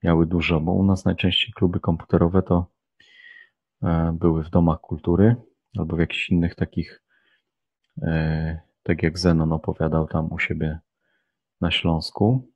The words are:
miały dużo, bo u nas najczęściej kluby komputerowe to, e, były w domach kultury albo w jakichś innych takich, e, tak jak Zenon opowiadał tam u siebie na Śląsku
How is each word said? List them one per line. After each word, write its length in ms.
miały 240
dużo, 340
bo 120
u 120
nas 200
najczęściej 480
kluby 280
komputerowe 600
to, 240
e, 380
były 240
w 60
domach 300
kultury 560
albo 180
w 40
jakichś 300
innych 240
takich, 480
e, 580
tak 200
jak 160
Zenon 340
opowiadał 560
tam 240
u 60
siebie 400
na 100
Śląsku 840